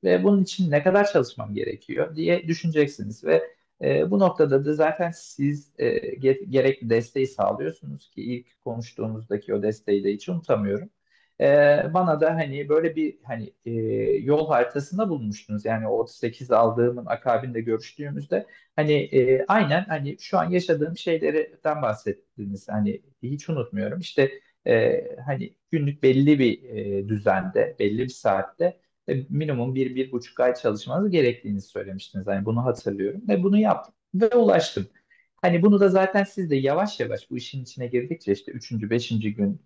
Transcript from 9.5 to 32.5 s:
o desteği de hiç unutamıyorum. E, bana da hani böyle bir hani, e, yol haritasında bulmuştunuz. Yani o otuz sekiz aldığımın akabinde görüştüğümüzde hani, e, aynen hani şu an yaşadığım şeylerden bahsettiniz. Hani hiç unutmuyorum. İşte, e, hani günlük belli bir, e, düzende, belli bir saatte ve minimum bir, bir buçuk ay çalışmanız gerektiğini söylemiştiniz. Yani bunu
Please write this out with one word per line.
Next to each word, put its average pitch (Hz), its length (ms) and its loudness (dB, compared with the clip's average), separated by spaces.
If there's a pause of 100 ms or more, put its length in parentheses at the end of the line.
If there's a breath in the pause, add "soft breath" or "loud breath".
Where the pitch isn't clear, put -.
o 104 80 -2
desteği 104 420 -2
de 101 80 0
hiç 104 160 -8
unutamıyorum. 113 640 -2 (500)
E, 139 60 4 (480)
bana 170 260 2
da 160 140 4
hani 143 340 -4
böyle 160 280 2
bir 156 280 -2
hani, 113 280 -10 (120)
e, 117 60 -8 (480)
yol 147 300 2
haritasında 143 600 0
bulmuştunuz. 107 560 -6
Yani 110 240 -2
o 110 100 0
otuz 113 160 -4
sekiz 120 360 -8
aldığımın 117 560 2
akabinde 120 540 -2
görüştüğümüzde 143 840 -6 (300 soft breath)
hani, 151 160 2
e, 131 560 4
aynen 185 400 2
hani 143 320 -4
şu - 180 -2
an 170 120 0
yaşadığım 170 460 0
şeylerden 156 840 -2
bahsettiniz. 104 840 -6
Hani 104 340 -2 (200)
hiç 139 260 -8
unutmuyorum. 117 520 -6
İşte, 139 320 0 (340 loud breath)
e, 120 380 2 (220)
hani 139 280 -6 (160)
günlük 143 320 -2
belli 139 360 6
bir, 123 260 2
e, 101 440 -6
düzende, 101 720 0
belli 107 240 0
bir 131 60 -4
saatte 117 720 -2 (280)
ve 135 200 -4
minimum 135 460 -2
bir, 127 200 -2
bir 131 180 -4
buçuk 123 280 -8
ay 123 140 4
çalışmanız 123 560 -2
gerektiğini 120 500 0
söylemiştiniz. 95 640 -10
Yani 98 180 -2
bunu 117 200 -2